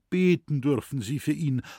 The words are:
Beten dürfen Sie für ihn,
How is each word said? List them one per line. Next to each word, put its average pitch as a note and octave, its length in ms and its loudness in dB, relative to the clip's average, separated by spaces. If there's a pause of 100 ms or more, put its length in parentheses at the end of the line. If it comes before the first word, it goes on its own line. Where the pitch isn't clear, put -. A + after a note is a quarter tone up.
(100)
Beten F3+ 500 2
dürfen C3+ 400 -2
Sie A2+ 180 -6
für - 140 -2
ihn, C#3 300 0 (160)